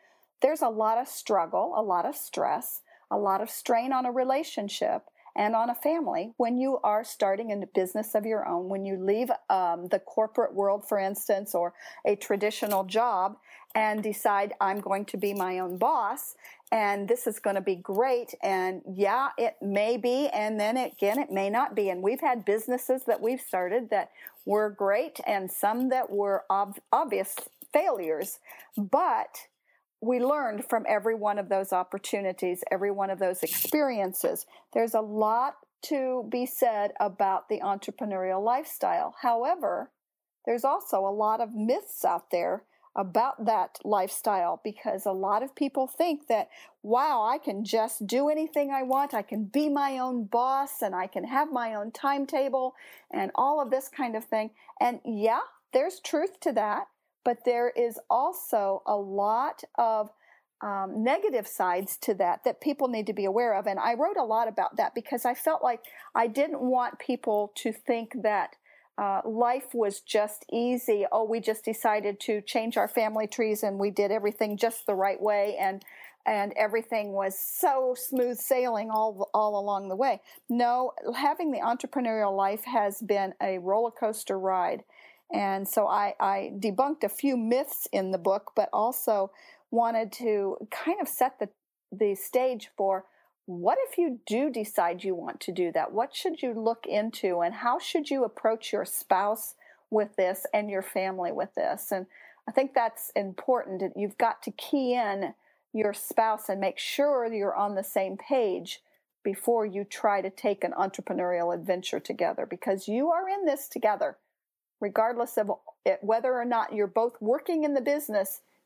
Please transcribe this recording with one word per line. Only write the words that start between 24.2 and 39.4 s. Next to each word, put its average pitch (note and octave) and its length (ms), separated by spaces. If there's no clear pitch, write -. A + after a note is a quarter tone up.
were G#3 240
great G#3 560
and F#3+ 260
some A#3+ 380
that B3+ 220
were G3+ 360
ob-, G3 300
obvious G#3+ 440
failures, G3 640
but B3 680
we B3 200
learned B3+ 500
from A3+ 160
every G#3+ 300
one G#3 240
of F#3 80
those G3 240
opportunities, F#3 1000
every G3 220
one G3 180
of F#3+ 100
those F#3 220
experiences. G#3 1040
There's A3+ 200
a A3 60
lot G#3+ 540
to B3+ 440
be B3 180
said G#3 540
about F#3+ 480
the A3 140
entrepreneurial G3 840
lifestyle. F#3+ 800
However, B3 720